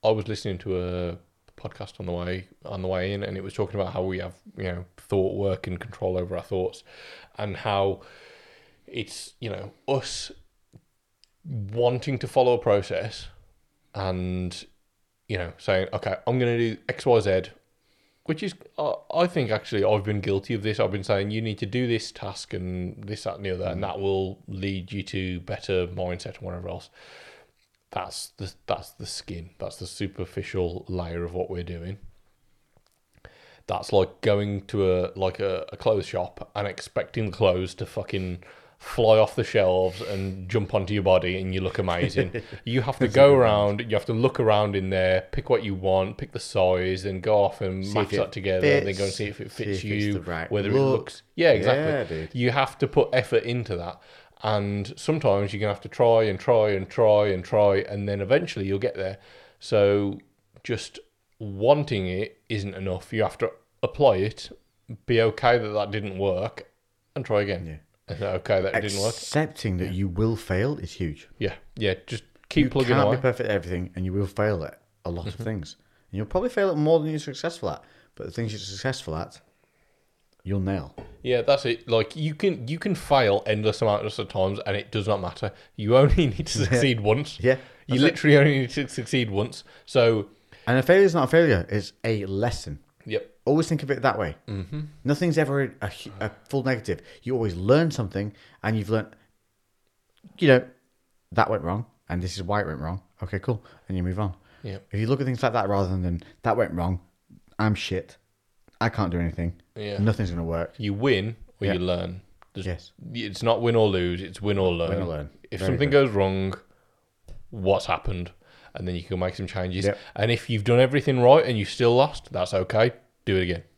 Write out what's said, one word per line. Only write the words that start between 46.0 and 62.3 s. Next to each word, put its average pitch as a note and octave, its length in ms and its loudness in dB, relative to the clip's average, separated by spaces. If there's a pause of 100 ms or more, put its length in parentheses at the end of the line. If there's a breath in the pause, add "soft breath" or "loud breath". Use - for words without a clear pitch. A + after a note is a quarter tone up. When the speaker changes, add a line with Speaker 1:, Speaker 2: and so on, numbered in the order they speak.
Speaker 1:
pick - 160 -10
the G#2+ 60 -8
size, F#2 640 0
then F#2+ 180 -6
go G#2+ 220 2
off F#2+ 180 0
and F#2+ 240 -4
Speaker 2:
See G2+ 80 -8
Speaker 1:
match G2+ 140 0
Speaker 2:
if G2+ 60 -6
it G2+ 40 0
Speaker 1:
that F#2+ 160 0
together, F#2+ 340 0
and C#3+ 200 2
then F#2+ 80 -4
go G2 100 -2
and F#2+ 80 -4
Speaker 2:
fits, - 40 -10
Speaker 1:
see G#2+ 100 -4
if G2+ 120 -10
it A2 120 -12
Speaker 2:
see - 140 -10
Speaker 1:
fits G2 140 -4
Speaker 2:
if F#2 120 -8
it's G#2 140 0
Speaker 1:
you, G#2 80 0
Speaker 2:
the F2+ 80 -4
right E2 300 -6
Speaker 1:
whether G2+ 180 -2
it A2 40 0
Speaker 2:
look. C3+ 260 2
Speaker 1:
looks, - 220 -12 (140)
yeah, D#3+ 160 6
exactly. B2+ 640 2
Speaker 2:
Yeah, D#2+ 60 -6
dude. D#2+ 120 -12
Speaker 1:
You B2 160 2
have C3+ 280 0
to C3+ 80 2
put - 260 4
effort A#2+ 300 2
into A#2 340 -4
that. F2 240 -10 (440 loud breath)
And G2+ 540 -2
sometimes G2+ 540 2
you're G2+ 80 -6
gonna G#2+ 100 0
have G2+ 120 -4
to - 40 -14
try A#2 360 6
and G2 140 0
try G#2+ 340 4
and F#2+ 180 -2
try G#2+ 400 6
and F#2 160 -2
try, G#2 320 4
and G2+ 320 -4
then G2+ 100 -2
eventually A2 480 0
you'll G2 120 0
get - 160 -2
there. F#2+ 220 -6 (440 loud breath)
So G2+ 580 2 (460)
just - 340 -6 (400)
wanting G#2+ 680 2
it F#2+ 420 -6